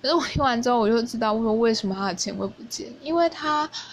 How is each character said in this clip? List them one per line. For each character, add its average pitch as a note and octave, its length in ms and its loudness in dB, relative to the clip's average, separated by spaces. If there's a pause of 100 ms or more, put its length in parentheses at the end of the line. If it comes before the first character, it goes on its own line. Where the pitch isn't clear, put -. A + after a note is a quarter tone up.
可 C4+ 80 0
是 E4 40 4
我 D#4+ 120 4
听 - 160 -2
完 A#3+ 180 2
之 B3 80 0
后， B3 100 4
我 G#3+ 80 4
就 A3+ 140 4
知 A#3 160 -4
道 A3 220 2
说 A3+ 160 2
为 A3+ 180 4
什 A3 160 -2
么 F#3+ 60 0
他 G3 140 -2
的 F3 60 -2
钱 F#3 220 -6
会 F#3+ 100 -4
不 - 180 -10
见， - 360 -10
因 D4+ 140 -4
为 E4+ 160 4
他 D4+ 360 -2 (260)